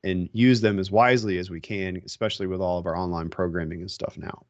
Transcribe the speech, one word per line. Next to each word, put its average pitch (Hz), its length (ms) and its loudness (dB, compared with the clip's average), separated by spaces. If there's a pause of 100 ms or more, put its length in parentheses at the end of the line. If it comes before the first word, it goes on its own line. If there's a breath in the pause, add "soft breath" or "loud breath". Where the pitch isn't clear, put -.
and 90 300 -2
use 120 280 6
them 104 200 4
as 95 100 -4
wisely 110 480 4
as 92 120 -6
we 82 100 -8
can, 95 440 -6
especially 101 420 -4
with 92 140 -4
all 90 180 0
of 87 80 -6
our 82 100 -2
online 87 320 -4
programming 85 520 -4
and 90 100 -10
stuff - 260 -8
now. - 340 -14